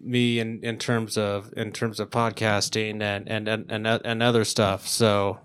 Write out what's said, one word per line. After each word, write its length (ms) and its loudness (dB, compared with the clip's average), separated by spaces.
me 380 2
in, 240 -4
in 120 -4
terms 400 -2
of, 400 -2
in 160 -4
terms 280 -4
of 100 -6
podcasting 920 0
and, 280 -2
and, 200 -4
and, 220 -2
and, 160 -2
and 360 0
other 220 6
stuff. 440 0
So, 560 2